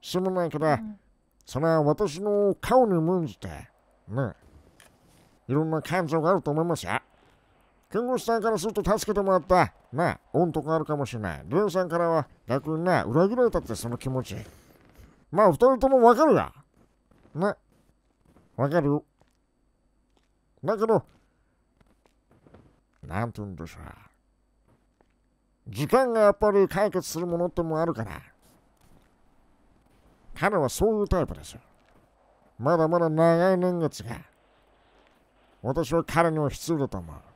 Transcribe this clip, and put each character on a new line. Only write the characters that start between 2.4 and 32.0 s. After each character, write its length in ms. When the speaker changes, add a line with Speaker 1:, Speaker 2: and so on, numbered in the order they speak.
Speaker 1:
顔 260
に 160
免 240
じ 140
て、 80
ね、 240
い 60
ろ 100
ん 80
な 100
感 240
情 140
が 120
あ 20
る 80
と 100
思 100
い 40
ま 100
す 100
よ。 140
キ 100
ン 80
グ 120
ス 60
タ 80
ー 80
か 100
ら 60
す 80
る 80
と 100
助 300
け 20
て 60
も 100
ら 60
っ 60
た、 300
な、 260
恩 180
と 100
か 140
あ 40
る 40
か 140
も 80
し 80
れ 80
な 160
い。 100
レ 100
ン 140
さ 140
ん 20
か 100
ら 120
は 180
逆 320
に 60
な、 220
裏 240
切 80
ら 80
れ 60
た 80
っ 40
て 120
そ 120
の 100
気 120
持 140
ち。 120
ま 140
あ、 20
二 60
人 240
と 100
も 140
わ 120
か 120
る 80
よ。 180
ね。 200
わ 120
か 120
る 60
よ。 180
だ 120
け 80
ど、 200
な 220
ん 60
て 100
言 80
う 40
ん 20
で 100
し 120
ょ 20
う。 1900
時 180
間 240
が 100
や 100
っ 60
ぱ 140
り 160
解 240
決 180
す 80
る 80
も 120
の 80
っ 60
て 100
も 180
あ 60
る 80
か 100
ら。 180
彼 220
は 100
そ 300
う 40
い 20
う 40
タ 140
イ 60
プ 80
で 80
す 100
よ。 80